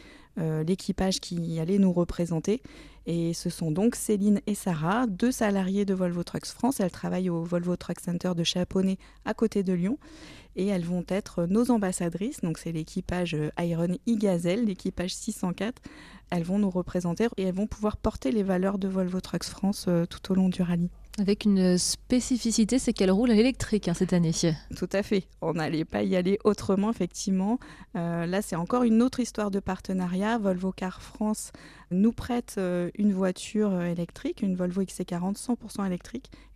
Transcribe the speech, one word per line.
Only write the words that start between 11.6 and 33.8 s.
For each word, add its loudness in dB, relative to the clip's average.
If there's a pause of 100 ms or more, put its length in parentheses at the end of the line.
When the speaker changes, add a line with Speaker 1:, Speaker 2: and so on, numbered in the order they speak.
Speaker 1:
ambassadrices. 0
Donc, -2
c'est -8
l'équipage, -4
euh, -2 (100)
Iron 0 (100)
e-Gazelle, 2
l'équipage -4
six -8
cent -4
quatre. -6 (480)
Elles -2
vont 0
nous 2
représenter 0
et -2
elles 0
vont 0
pouvoir -4
porter -2
les 2
valeurs 0
de -2
Volvo 0
Trucks -6
France, -2
euh, 4
tout -8
au 4
long 4
du 0
rallye. 0 (280)
Speaker 2:
Avec 2
une 6
spécificité, 2
c'est 2
qu'elle 4
roule 4
à 6
l'électrique, 4
hein, 2
cette 0
année. 4 (420)
Speaker 1:
Tout -4
à 2
fait. -2 (140)
On -2
n'allait -2
pas -2
y 2
aller 2
autrement, 2
effectivement. -2 (380)
Euh, -2
là, -2
c'est -6
encore 0
une 6
autre 0
histoire -4
de -2
partenariat. -2
Volvo -2
Car -8
France -4 (400)
nous 4
prête, -6
euh, 0
une 2
voiture, 0
euh, 0